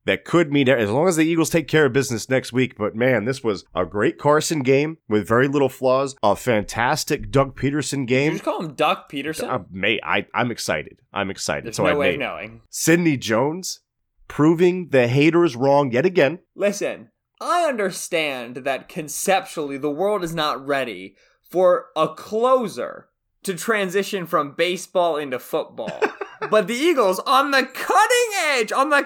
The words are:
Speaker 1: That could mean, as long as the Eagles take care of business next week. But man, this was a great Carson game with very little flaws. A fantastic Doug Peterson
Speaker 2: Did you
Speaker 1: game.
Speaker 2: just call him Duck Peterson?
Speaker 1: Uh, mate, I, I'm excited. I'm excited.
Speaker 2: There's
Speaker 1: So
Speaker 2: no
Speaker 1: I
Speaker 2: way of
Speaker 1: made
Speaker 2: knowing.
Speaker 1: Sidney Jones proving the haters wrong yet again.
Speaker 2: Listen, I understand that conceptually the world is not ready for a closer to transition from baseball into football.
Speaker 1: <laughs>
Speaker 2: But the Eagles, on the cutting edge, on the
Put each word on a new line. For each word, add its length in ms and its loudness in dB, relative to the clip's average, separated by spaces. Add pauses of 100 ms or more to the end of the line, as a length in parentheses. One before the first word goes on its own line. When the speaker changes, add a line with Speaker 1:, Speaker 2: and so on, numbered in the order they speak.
Speaker 1:
That 180 0
could 260 2
mean, 180 4
as 220 4
long 160 0
as 80 2
the 80 2
Eagles 280 2
take 180 0
care 180 4
of 60 2
business 360 -2
next 240 -2
week. 240 0
But 200 -4
man, 300 2
this 180 -6
was 200 -2 (120)
a 100 0
great 320 -2
Carson 460 0
game 340 2 (100)
with 200 0
very 180 4
little 220 2
flaws. 520 0
A 140 4
fantastic 960 -2
Doug 240 0
Peterson 520 -4
Speaker 2:
Did 80 -2
you 60 4
Speaker 1:
game. 120 2
Speaker 2:
just 120 -6
call 160 -4
him 140 -8
Duck 340 -2
Peterson? 400 -8
Speaker 1:
Uh, 220 -4
mate, 320 0
I, 320 -2
I'm 160 0
excited. 480 -6 (140)
I'm 180 -4
excited. 360 -6
Speaker 2:
There's 100 -12
Speaker 1:
So 80 0
Speaker 2:
no 60 4
Speaker 1:
I 40 2
Speaker 2:
way 200 0
of 40 -6
Speaker 1:
made 80 -6
Speaker 2:
knowing. 340 -12 (100)
Speaker 1:
Sidney 460 2
Jones 600 -2 (480)
proving 640 2
the 180 4
haters 480 4
wrong 380 2
yet 120 2
again. 360 2 (160)
Speaker 2:
Listen, 540 -4 (300)
I 260 0
understand 920 -4
that 320 -6
conceptually 880 -4
the 140 -2
world 320 -2
is 100 -6
not 320 -4
ready 480 -4 (340)
for 460 2
a 140 2
closer 1000 -2 (340)
to 100 -4
transition 720 -2
from 320 -2
baseball 600 0
into 200 -6
football. 680 -8
Speaker 1:
<laughs> 40 0 (400)
Speaker 2:
But 160 4
the 80 -4
Eagles, 460 2
on 320 2
the 120 4
cutting 720 2
edge, 360 -2
on 180 0
the 160 2